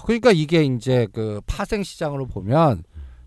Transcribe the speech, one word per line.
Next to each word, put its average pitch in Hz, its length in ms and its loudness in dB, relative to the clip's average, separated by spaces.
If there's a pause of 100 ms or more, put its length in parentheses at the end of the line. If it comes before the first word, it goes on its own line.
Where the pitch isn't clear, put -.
그러니까 233 280 4
이게 156 320 4
이제 127 480 0
그 110 340 -4
파생 202 360 -4
시장으로 143 440 -6
보면 113 560 0 (440)